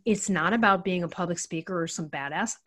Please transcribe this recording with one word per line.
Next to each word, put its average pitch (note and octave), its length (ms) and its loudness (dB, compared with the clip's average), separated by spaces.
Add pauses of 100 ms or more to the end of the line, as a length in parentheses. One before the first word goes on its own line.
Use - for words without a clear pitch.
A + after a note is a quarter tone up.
it's G#3 260 2
not F3 220 2
about G3+ 320 4
being F3+ 180 0
a E3+ 60 -2
public F3 320 -4
speaker E3+ 420 -4
or E3 60 -2
some D#3+ 200 -6
badass. D3 460 -4 (120)